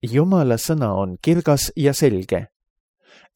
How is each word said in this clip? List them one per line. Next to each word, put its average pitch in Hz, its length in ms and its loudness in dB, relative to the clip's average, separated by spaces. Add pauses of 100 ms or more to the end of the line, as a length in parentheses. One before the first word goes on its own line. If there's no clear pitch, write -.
Jumala 139 540 2
sõna 131 380 -2
on 92 280 -4
kirgas 160 540 0
ja 143 160 2
selge. 95 540 0 (880)